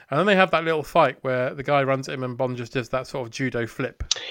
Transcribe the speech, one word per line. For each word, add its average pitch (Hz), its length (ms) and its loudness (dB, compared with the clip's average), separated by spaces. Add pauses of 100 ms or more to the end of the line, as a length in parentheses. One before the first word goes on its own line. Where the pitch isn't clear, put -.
(100)
And 139 80 0
then 175 80 2
they 202 100 4
have 185 160 6
that 165 120 2
little 160 180 0
fight 147 380 4
where 131 340 0
the 143 80 -8
guy 143 200 4
runs 135 260 0
at 147 60 -6
him 131 100 -4
and 123 140 -6
Bond 123 180 0
just 120 160 -8
does 127 180 -4
that 131 160 -2
sort 131 200 -6
of 113 80 -12
judo 120 320 -2
flip. - 360 -6 (280)